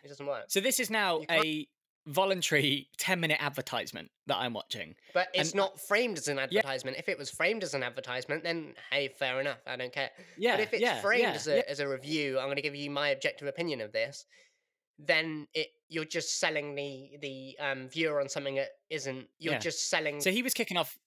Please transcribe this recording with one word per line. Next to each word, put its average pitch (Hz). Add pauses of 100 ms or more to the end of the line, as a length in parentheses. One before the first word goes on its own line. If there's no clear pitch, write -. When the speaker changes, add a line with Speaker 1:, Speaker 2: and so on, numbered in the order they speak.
Speaker 1:
it 143
doesn't 143
work. 135
Speaker 2:
So -
this 240
is 247
now 196
Speaker 1:
You 156
can't 160
Speaker 2:
a 156 (380)
voluntary 151
<laughs> -
ten-minute 170
advertisement 123 (160)
that 131
I'm 123
watching. 98 (180)
Speaker 1:
But 180
it's 165
Speaker 2:
And 190
I 196
Speaker 1:
not 190
framed 214
as 131
an 143
Speaker 2:
Yeah. 135
Speaker 1:
advertisement. 135
If 170
it 190
was 139
framed 202
as 156
an 135
advertisement, 127
then, 165 (160)
hey, 139
fair 131
enough, 139
I 127
don't 123
care. 139
But 190 (120)
Speaker 2:
Yeah, 214
Speaker 1:
if 214
it's 214
Speaker 2:
yeah, 220
Speaker 1:
framed 226
Speaker 2:
yeah, 226
Speaker 1:
as 127
a, 143
Speaker 2:
yeah. 135
Speaker 1:
as 139
a 143
review, 139
I'm 131
gonna 139
give 147
you 143
my 143
objective 143
opinion 143
of 107
this, 113 (760)
then 156
it, 156 (220)
you're 160
just 160
selling 147
the, 143
the, 135
um, 135
viewer 156
on 139
something 139
that 135 (200)
isn't, 131 (100)
you're 156
Speaker 2:
Yeah. 123
Speaker 1:
just 151
selling 156
Speaker 2:
So 180
he 220
was 254
kicking 208
off, 160